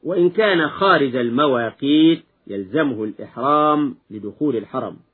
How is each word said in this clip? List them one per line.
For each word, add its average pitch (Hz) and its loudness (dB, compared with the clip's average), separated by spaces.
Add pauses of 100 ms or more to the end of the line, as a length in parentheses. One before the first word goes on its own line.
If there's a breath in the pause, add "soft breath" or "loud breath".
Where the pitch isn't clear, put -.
وإن 175 2
كان 185 0
خارج 147 2
المواقيت 139 2 (240)
يلزمه 107 -4
الإحرام 147 -2 (160)
لدخول 107 -4
الحرم. 104 -8 (180)